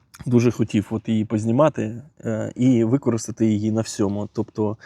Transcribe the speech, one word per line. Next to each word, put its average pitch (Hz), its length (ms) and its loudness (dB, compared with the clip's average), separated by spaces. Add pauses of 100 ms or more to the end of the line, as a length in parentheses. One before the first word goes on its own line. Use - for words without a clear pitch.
(260)
Дуже 120 260 4
хотів 110 380 -2
от 110 200 -6
її 107 160 0
познімати, 117 760 0 (240)
е, 110 300 -6
і 123 280 4
використати 113 600 0
її 107 260 0
на 110 100 0
всьому. 104 520 -4
Тобто, 107 520 -4